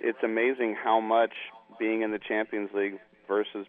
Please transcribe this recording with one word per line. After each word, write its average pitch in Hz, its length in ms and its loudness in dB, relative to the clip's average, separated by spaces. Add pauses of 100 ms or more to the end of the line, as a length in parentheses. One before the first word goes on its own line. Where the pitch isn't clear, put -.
it's 117 220 -2
amazing 113 580 2
how 113 160 4
much 113 360 2 (440)
being 110 220 0
in 110 100 0
the 107 80 -2
Champions 107 540 -4
League 101 260 0 (300)
versus 101 400 -2